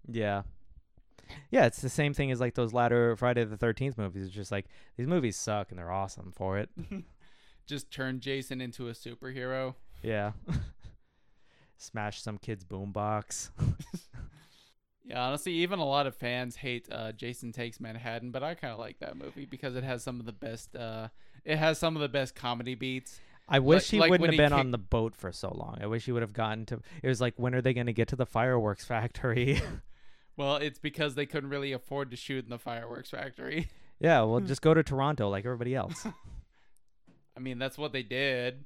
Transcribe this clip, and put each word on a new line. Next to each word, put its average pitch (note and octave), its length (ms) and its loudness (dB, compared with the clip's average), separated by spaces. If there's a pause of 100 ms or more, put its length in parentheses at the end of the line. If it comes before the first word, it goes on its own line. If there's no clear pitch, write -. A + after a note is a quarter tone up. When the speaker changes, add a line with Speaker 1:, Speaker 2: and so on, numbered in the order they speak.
Speaker 1:
Yeah. G#2 360 0 (1080)
Yeah, B3 160 8
it's - 160 0
the C3 80 -2
same C#3+ 240 2
thing C#3 160 2
as, B2 100 0
like, B2 140 0
those A#2 180 0
latter A#2+ 440 6
Friday A#2+ 280 4
the G#2+ 140 -6
thirteenth A#2+ 400 0
movies. F#2+ 280 -4
It's F#2 80 -12
just G#2 180 -8
like, G2 140 -2 (300)
these B2 100 -2
movies C#3+ 300 4
suck G#2 340 -2
and F2+ 80 -12
they're E2+ 140 -8
awesome F#2+ 400 -4
for F#2+ 260 -2
it. - 120 -4 (200)
Speaker 2:
<laughs> F#3+ 140 -8 (600)
Just C#3+ 240 -8
turn C3 300 -4
Jason C3 420 -4
into A#2+ 260 -8
a A#2 40 -8
superhero. B2+ 840 -6 (280)
Speaker 1:
Yeah. G#2+ 300 0 (140)
<laughs> - 1300 -10
Smash G#2 460 -8
some G#2 160 -8
kid's G2 260 -8
boombox. G2+ 920 -4
<laughs> - 60 -10 (1400)
Speaker 2:
Yeah, B2+ 180 -4
honestly, C#3+ 320 -2
even F3 240 2
a D3+ 80 0
lot C#3 200 4
of C3 80 -4
fans B2 420 -4
hate, B2 360 -6
uh, A2+ 200 -6
Jason A#2+ 380 -8
Takes A#2+ 300 -8
Manhattan, A#2 500 -8
but B2+ 120 -4
I E3 120 -4
kinda B2 220 -8
like A2 220 -10
that - 180 -10
movie - 300 -10
because C3 280 -8
it B2+ 80 -4
has B2+ 200 -4
some B2 180 -6
of A2+ 60 -10
the A#2 80 -8
best, - 420 -10
uh, A2+ 320 -6 (380)
it D#3 100 2
has D#3 220 4
some D#3+ 180 2
of D3+ 60 0
the C#3 80 0
best C3 240 0
comedy B2 400 -4
beats. C3 440 -6 (300)
Speaker 1:
I C#3 120 6
wish D#3 240 8
Speaker 2:
Like, - 60 -2
Speaker 1:
he G#3+ 100 6
Speaker 2:
like E3 100 10
Speaker 1:
wouldn't F3+ 180 10
Speaker 2:
when - 40 8
Speaker 1:
have - 20 6
Speaker 2:
he D3+ 100 10
Speaker 1:
been D3 80 8
Speaker 2:
ca- C#3 60 8
Speaker 1:
on C3 120 4
the A#2 60 2
boat A2 400 0
for F#2 160 -6
so F#2+ 220 -6
long. A2+ 260 -8
I G#2 60 -4
wish A2+ 180 -2
he B2+ 80 -2
would A#2 80 2
have G#2 140 -4
gotten A2 320 -2
to, A#2 140 -6 (220)
it C3 60 2
was B2 140 2
like, A#2+ 160 2
when B2 160 2
are B2+ 80 2
they C3 100 4
gonna A#2+ 220 0
get A2+ 140 4
to B2+ 80 -2
the B2 100 2
fireworks A#2 600 2
factory? A#2+ 800 2
<laughs> - 60 -6 (640)
Speaker 2:
Well, C#3+ 180 0
it's D3 240 -2
because D3 380 -2
they C#3+ 100 0
couldn't C#3 240 -4
really C#3 220 -2
afford C3 400 -4
to B2 40 -10
shoot C3 280 -4
in A#2 60 -14
the A#2+ 100 -8
fireworks A#2 500 -8
factory. C#3 600 -6 (140)
<laughs> - 140 -20
Speaker 1:
Yeah, D#3 240 6
well, A2+ 180 4
Speaker 2:
Hmm. G3 60 -2
Speaker 1:
just C3+ 160 -2
go D#3+ 100 8
to D#3+ 120 8
Toronto C3+ 460 0
like G2 140 -2
everybody B2 300 -2
else. D#3+ 320 -4 (600)
Speaker 2:
<laughs> - 680 -20
I B2+ 40 -14
mean, B2+ 180 -6
that's C3 200 -4
what D3+ 140 -4
they B2+ 120 -2
did. B2+ 600 0